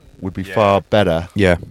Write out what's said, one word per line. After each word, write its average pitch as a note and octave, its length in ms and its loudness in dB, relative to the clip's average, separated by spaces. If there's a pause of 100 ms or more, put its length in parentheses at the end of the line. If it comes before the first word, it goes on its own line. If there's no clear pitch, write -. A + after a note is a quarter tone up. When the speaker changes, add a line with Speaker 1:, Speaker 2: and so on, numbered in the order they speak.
(200)
Speaker 1:
would F#2 140 -10
be F#2+ 100 -10
Speaker 2:
Yeah. F#2+ 120 -12
Speaker 1:
far G2+ 260 2
better F2 540 0
Speaker 2:
Yeah. F2+ 220 2 (140)